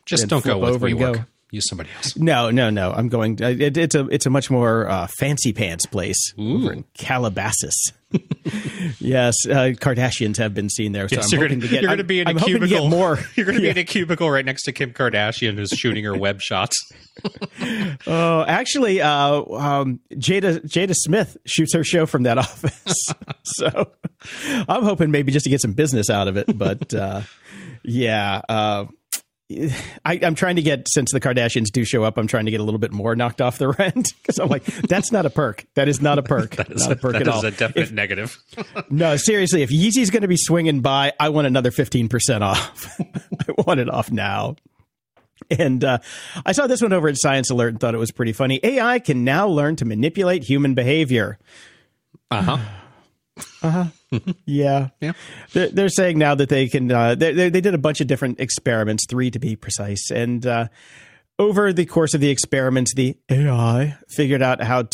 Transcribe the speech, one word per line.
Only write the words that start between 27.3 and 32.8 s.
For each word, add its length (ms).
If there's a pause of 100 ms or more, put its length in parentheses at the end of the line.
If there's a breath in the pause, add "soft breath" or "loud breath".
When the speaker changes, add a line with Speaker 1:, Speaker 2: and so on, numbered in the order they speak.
Speaker 2:
<laughs> 320
yeah, 640
uh, 380 (1160 loud breath)
I, 180
I'm 140
trying 200
to 60
get, 260
since 240
the 80
Kardashians 520
do 120
show 200
up, 120
I'm 120
trying 180
to 60
get 80
a 20
little 160
bit 140